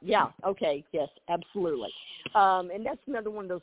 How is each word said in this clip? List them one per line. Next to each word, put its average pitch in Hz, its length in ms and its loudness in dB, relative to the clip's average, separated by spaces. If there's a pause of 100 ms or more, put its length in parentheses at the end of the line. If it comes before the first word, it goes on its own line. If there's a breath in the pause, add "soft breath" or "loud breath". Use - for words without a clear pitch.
Yeah. 180 240 4 (200)
Okay. 156 460 0
Yes. 147 160 -2 (220)
Absolutely. 170 580 -4 (460)
Um, 185 400 6
and 214 100 -6
that's 262 220 -6
another 226 240 -4
one 208 160 -8
of - 20 -8
those 180 140 -6